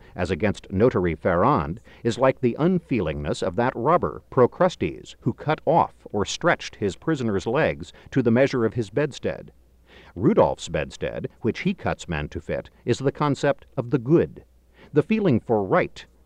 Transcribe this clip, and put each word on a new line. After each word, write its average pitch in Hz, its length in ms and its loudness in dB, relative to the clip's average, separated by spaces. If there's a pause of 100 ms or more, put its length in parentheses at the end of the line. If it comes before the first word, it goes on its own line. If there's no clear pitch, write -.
(160)
as 87 140 -2
against 92 420 -2
Notary 95 440 2
Ferrand, 90 640 2 (240)
is 117 160 -2
like 131 200 2
the 120 200 0
unfeelingness 104 840 0
of 90 140 -4
that 120 200 0
robber, 120 540 0
Procrustes, - 920 0
who 117 120 -2
cut - 320 -4
off - 280 2 (180)
or 101 120 0
stretched - 520 -2
his 98 200 -2
prisoner's 117 520 -2
legs 107 440 -2 (200)
to 135 100 2
the 117 80 4
measure 127 340 4
of 107 120 0
his 113 160 -4
bedstead. - 600 -4 (640)
Rudolph's 92 540 2
bedstead, 76 600 -6 (120)
which - 200 -2
he 185 120 0
cuts - 340 -6
men 73 220 -4
to - 100 -10
fit, 67 300 -8 (160)
is 120 140 0
the 135 120 0
concept 143 540 0 (100)
of 120 140 -6
the 135 80 2
good. 123 460 2 (500)
The 143 100 4
feeling 196 360 2
for 107 240 0
right, 110 420 -2 (200)